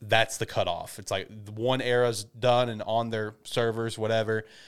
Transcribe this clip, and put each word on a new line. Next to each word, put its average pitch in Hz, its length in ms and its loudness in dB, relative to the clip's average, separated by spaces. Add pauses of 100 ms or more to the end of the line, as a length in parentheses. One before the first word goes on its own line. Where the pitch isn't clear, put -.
that's 110 340 2
the - 100 -4
cutoff. 87 520 -4
It's 104 120 -14
like, 98 180 -4 (180)
the 104 60 -12
one 123 280 0
era's 120 440 2
done 123 440 2
and 110 140 -6
on 117 260 0
their 110 260 -4 (100)
servers, 117 540 0
whatever, 110 460 0 (240)